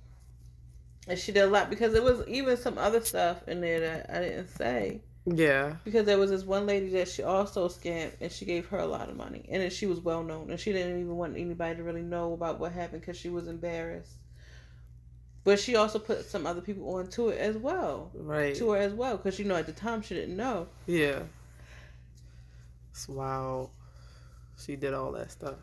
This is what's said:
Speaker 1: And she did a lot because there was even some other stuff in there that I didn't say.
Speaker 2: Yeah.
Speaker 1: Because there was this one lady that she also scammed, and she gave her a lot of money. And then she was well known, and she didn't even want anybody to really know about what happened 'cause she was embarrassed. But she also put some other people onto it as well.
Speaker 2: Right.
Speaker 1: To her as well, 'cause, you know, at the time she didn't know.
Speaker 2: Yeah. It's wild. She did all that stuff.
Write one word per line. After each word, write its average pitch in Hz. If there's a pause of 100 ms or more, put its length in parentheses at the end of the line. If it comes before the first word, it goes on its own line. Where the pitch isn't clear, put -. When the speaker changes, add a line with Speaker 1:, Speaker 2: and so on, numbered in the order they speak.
(1080)
Speaker 1:
And 180
she 202
did 196
a 196
lot 202
because 220
there 220
was 247
even 254
some 233
other 220
stuff 180
in 175
there 165
that 160
I 175
didn't 180
say. - (240)
Speaker 2:
Yeah. 151
Speaker 1:
Because 214
there 202
was 196
this 190
one 196
lady 196
that 185
she -
also 190
scammed, 170
and 175
she -
gave 175
her 196
a 165
lot -
of -
money. -
And 190
then 180
she 185
was 175
well 165
known, 160
and 170
she 220
didn't 180
even 175
want 170
anybody 170
to 170
really 170
know 170
about 165
what 165
happened 170
'cause 170
she 175
was 175
embarrassed. 170 (1300)
But 202
she 240
also 214
put -
some 139
other 175
people 196
onto 185
it -
as 214
well. 220
Speaker 2:
Right. 151
Speaker 1:
To 226
her 202
as 202
well, 240
'cause, 190
you 202
know, 190
at 160
the 156
time 220
she 190
didn't 160
know. 214 (200)
Speaker 2:
Yeah. 147 (1700)
It's -
wild. 131 (880)
She -
did 135
all 135
that 113
stuff. -